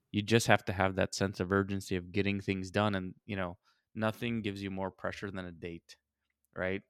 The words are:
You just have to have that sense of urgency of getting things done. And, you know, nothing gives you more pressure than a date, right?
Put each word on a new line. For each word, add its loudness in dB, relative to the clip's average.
You 2
just 4
have 8
to -2
have 2
that 2
sense 0
of 0
urgency 2
of -6
getting 0
things -2
done. 2
And, -4
you -6
know, -4
nothing -2
gives -4
you -4
more -4
pressure -6
than -8
a -8
date, -12
right? -2